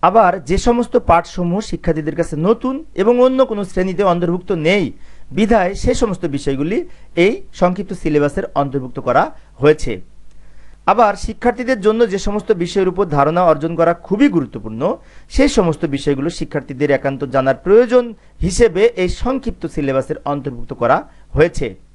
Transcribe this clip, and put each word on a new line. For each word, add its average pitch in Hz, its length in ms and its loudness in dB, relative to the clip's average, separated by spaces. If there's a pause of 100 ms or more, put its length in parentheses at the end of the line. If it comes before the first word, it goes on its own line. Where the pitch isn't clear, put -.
আবার 190 240 6 (180)
যে 190 80 2 (100)
সমস্ত 240 260 0 (160)
পাঠসমূহ 175 500 0 (100)
শিক্ষার্থীদের 156 500 -4
কাছে 160 160 -2 (120)
নতুন 254 280 0 (260)
এবং 220 120 4 (120)
অন্য 262 140 2 (120)
কোনো 208 100 -6 (100)
শ্রেণীতে 185 320 -2 (100)
অন্তর্ভুক্ত 175 360 -2 (180)
নেই, 190 180 2 (520)
বিধায় 202 340 4 (100)
সে 240 100 2 (100)
সমস্ত 202 220 -2 (120)
বিষয়গুলি 139 420 -2 (480)
এই 214 80 2 (280)
সংক্ষিপ্ত 180 300 -2 (100)
সিলেবাসের 147 440 0 (160)
অন্তর্ভুক্ত 131 360 -6 (100)
করা 127 160 4 (380)
হয়েছে। 139 320 2 (1000)
আবার 208 220 4 (120)
শিক্ষার্থীদের 240 600 -2
জন্য 214 160 2 (120)
যে 196 140 -2
সমস্ত 208 220 -4 (140)
বিষয়ের 185 300 0
উপর 196 120 -2 (120)
ধারণা 156 240 2 (100)
অর্জন 156 280 0
করা 165 140 4 (140)
খুবই 214 280 4
গুরুত্বপূর্ণ, 113 460 -4 (540)
সেই 277 220 4
সমস্ত 170 240 2 (140)
বিষয়গুলো 139 340 -2 (100)
শিক্ষার্থীদের 143 580 -4
একান্ত 135 240 -4 (120)
জানার 135 320 2
প্রয়োজন 233 380 6 (420)
হিসেবে 185 360 2 (220)
এই 180 60 0 (140)
সংক্ষিপ্ত 247 400 -4 (120)
সিলেবাসের 135 420 -2 (140)
অন্তর্ভুক্ত 135 400 -6 (100)
করা 123 160 4 (380)
হয়েছে। 151 320 2 (280)